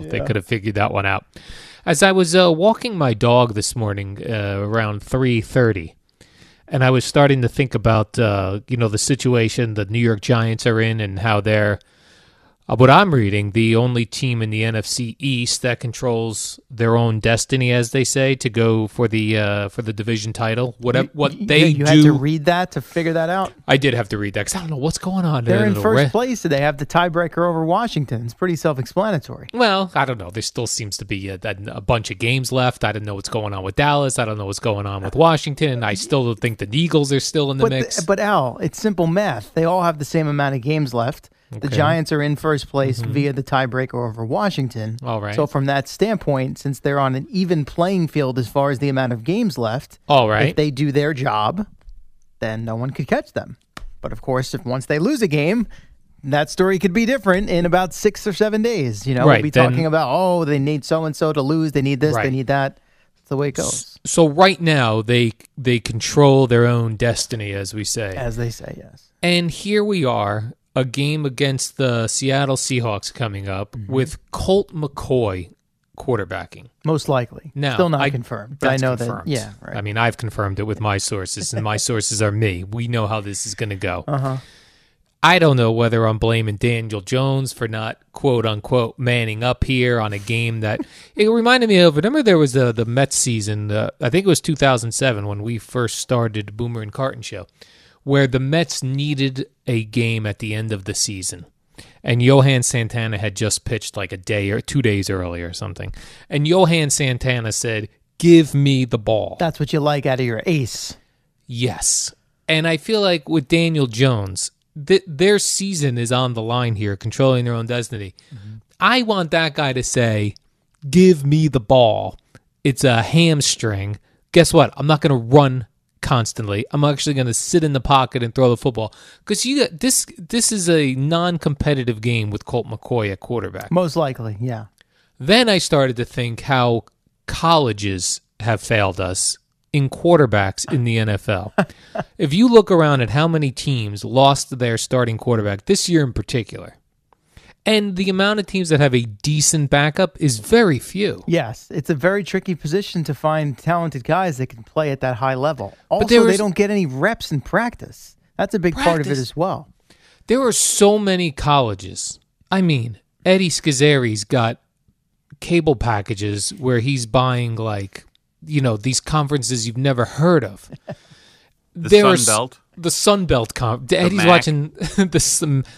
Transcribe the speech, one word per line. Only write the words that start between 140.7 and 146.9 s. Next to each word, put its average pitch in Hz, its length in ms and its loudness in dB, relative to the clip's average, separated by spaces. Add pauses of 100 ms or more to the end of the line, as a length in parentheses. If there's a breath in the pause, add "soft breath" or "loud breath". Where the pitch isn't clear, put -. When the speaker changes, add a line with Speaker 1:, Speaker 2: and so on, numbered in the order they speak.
Speaker 1:
in 127 120 0
the 113 140 2
N 107 100 0
F 101 200 -4
L. 98 300 -4
Speaker 2:
<laughs> 196 60 4 (540 loud breath)
Speaker 1:
If 143 160 -2
you 233 140 4
look 220 220 6
around 151 320 4
at 107 80 -2
how 147 180 2
many 151 220 0
teams 110 540 -6
lost 135 540 2
their 117 200 0
starting 120 380 -2
quarterback 104 500 -2
this 196 220 2
year 160 160 4
in 117 80 -4
particular, 101 640 -8 (880 soft breath)